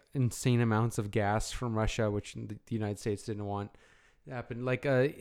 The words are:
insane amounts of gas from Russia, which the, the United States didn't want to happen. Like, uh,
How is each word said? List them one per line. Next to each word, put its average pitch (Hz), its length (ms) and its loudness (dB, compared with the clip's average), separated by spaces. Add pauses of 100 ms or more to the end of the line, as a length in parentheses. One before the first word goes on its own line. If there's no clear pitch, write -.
(140)
insane 123 480 4
amounts 113 360 2
of 104 140 -2
gas 107 400 0
from 117 260 -4
Russia, 110 340 2
which 104 220 -4
the, 110 240 -8 (100)
the 117 80 -4
United 104 240 -2
States 104 240 -4
didn't 104 220 -6
want 101 260 -4 (540)
to 143 80 -12
happen. 120 320 -8
Like, 127 200 0
uh, 131 220 4 (140)